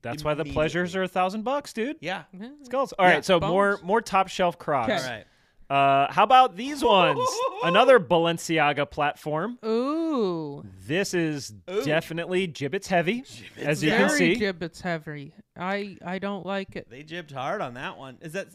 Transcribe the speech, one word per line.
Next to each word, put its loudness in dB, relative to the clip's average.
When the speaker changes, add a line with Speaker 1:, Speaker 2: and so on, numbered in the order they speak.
Speaker 1:
That's -4
why 2
the -4
Speaker 2:
immediately. -4
Speaker 1:
pleasures 0
are 2
a -2
thousand 0
bucks, -4
dude. -4
Speaker 2:
Yeah. -8
Speaker 3:
Yeah. -16
Speaker 1:
Skulls. -4
All 4
right, 8
Speaker 3:
Bones. -2
Speaker 1:
so 4
more, 2
more 0
top 0
shelf -2
Crocs. -2
Speaker 3:
Okay. -2
Speaker 2:
All -6
right. -12
Speaker 1:
Uh, 4
how 2
about 6
these -8
ones? 6
Speaker 2:
<laughs> -4
Speaker 1:
Another 8
Balenciaga 2
platform. -4
Speaker 3:
Ooh. -4
Speaker 1:
This -2
is -4
Speaker 2:
Ooh. -2
Speaker 1:
definitely -2
Jibbitz -8
heavy, 0
Speaker 2:
Jibbitz -20
Speaker 1:
as -2
you 2
Speaker 3:
Very 4
Speaker 1:
can 2
see. 2
Speaker 3:
Jibbitz -6
heavy. -10
I, -8
I -8
don't -8
like -8
it. -14
Speaker 2:
They -20
jibbed -14
hard -6
on -8
that -12
one. -18
Is -14
that, -8